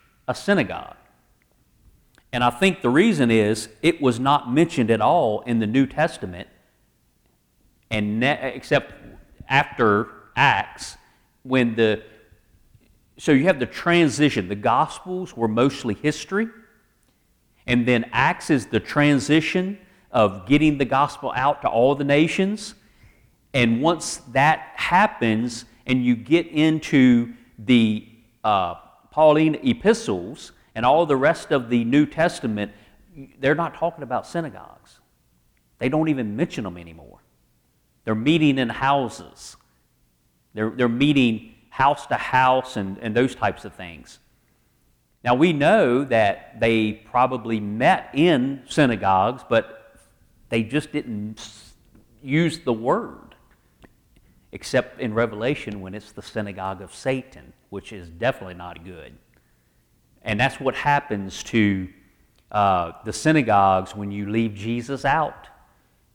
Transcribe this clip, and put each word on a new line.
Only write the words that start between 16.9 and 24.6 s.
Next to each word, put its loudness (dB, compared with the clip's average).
and 2
then 2
Acts -2
is 0
the 0
transition 0
of 0
getting 2
the 0
gospel -2
out 0
to 0
all 2
the -4
nations. 0
And 2
once -2
that 2